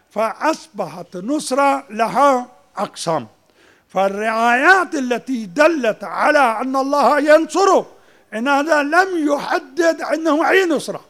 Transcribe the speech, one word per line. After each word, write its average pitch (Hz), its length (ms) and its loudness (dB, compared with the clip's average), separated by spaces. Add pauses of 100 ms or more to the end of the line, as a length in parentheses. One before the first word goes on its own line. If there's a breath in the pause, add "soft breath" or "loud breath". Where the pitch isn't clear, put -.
(100)
فأصبحت 202 1040 -6
نصرة 269 760 -4
لها 240 580 0 (280)
أقسام. 165 500 -6 (640 soft breath)
فالرعايات 233 1040 2
التي 247 520 -4
دلت 240 580 0
على 202 340 0
أن 254 380 0
الله 277 440 2
ينصره 311 680 4 (480 soft breath)
إن 233 140 -4
هذا 285 340 2
لم 330 500 0
يحدد 320 680 -2
أنه 320 500 0
أي 381 160 2
نصرة. 214 440 -4